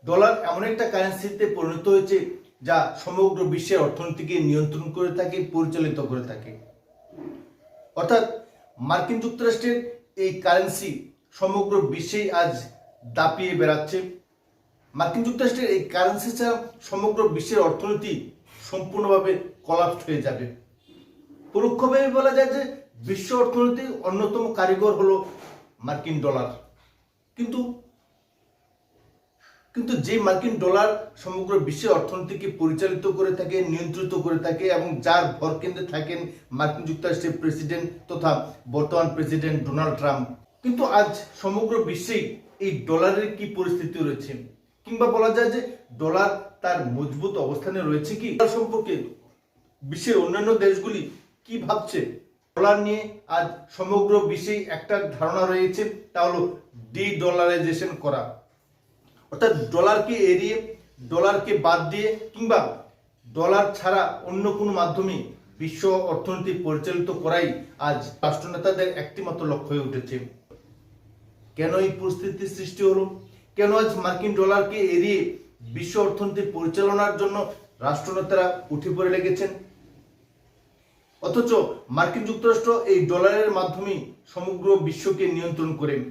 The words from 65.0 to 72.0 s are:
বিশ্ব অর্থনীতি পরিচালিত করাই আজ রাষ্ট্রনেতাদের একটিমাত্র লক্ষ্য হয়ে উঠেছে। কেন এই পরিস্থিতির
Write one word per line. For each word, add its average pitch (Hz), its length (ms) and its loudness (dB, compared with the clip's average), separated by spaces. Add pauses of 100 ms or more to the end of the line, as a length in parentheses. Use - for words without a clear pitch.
বিশ্ব 160 220 -6 (280)
অর্থনীতি 185 420 -4 (120)
পরিচালিত 175 440 -2 (140)
করাই 165 240 2 (420)
আজ 143 100 -2 (260)
রাষ্ট্রনেতাদের 175 640 0 (160)
একটিমাত্র 175 380 -8 (100)
লক্ষ্য - 200 -4
হয়ে 143 160 -2
উঠেছে। 127 280 -8 (1400)
কেন 160 140 0 (140)
এই 196 140 0
পরিস্থিতির 190 580 -6